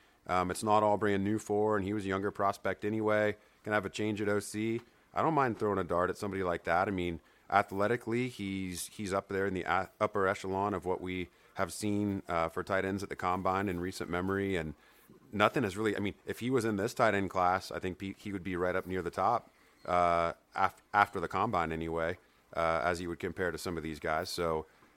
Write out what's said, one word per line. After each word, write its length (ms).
um, 220
it's 140
not 180
all 160
brand 260
new 140
for, 400
and 80
he 80
was 120
a 20
younger 240
prospect 540
anyway, 500
can 100
have 120
a 40
change 320
at 80
O 100
C. 420
I 80
don't 120
mind 260
throwing 180
a 60
dart 260
at 80
somebody 260
like 200
that. 240
I 40
mean, 280
athletically, 760
he's, 640
he's 200
up 140
there 180
in 80
the 100
a-, 260
upper 280
echelon 460
of 120
what 160
we 260
have 180
seen, 560
uh, 200
for 140
tight 220
ends 180
at 60
the 60
combine 540
in 100
recent 300
memory, 460
and 180
nothing 320
has 140
really, 180
I 40
mean, 160
if 140
he 100
was 160
in 120
this 160
tight 200
end 160
class, 420
I 80
think 200
he, 180
he 140
would 120
be 120
right 200
up 120
near 140
the 100
top, 400
uh, 480
af-, 260
after 260
the 80
combine 440
anyway, 460
uh, 280
as 160
he 80
would 120
compare 320
to 60
some 180
of 80
these 160
guys. 300
So, 380